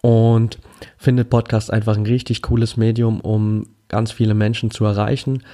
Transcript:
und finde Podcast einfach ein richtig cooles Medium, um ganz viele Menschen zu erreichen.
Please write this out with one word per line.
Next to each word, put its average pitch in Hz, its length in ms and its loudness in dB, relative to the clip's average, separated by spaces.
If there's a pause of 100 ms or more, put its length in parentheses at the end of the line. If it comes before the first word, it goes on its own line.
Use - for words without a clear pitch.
und 113 580 2 (400)
finde 123 260 2
Podcast 113 480 0
einfach 110 240 0
ein 107 80 -2
richtig 120 380 -2
cooles 113 340 -2
Medium, 113 460 0
um 107 440 -2 (220)
ganz 113 240 -2
viele 107 220 0
Menschen 107 360 -2
zu - 140 -2
erreichen. 110 680 -2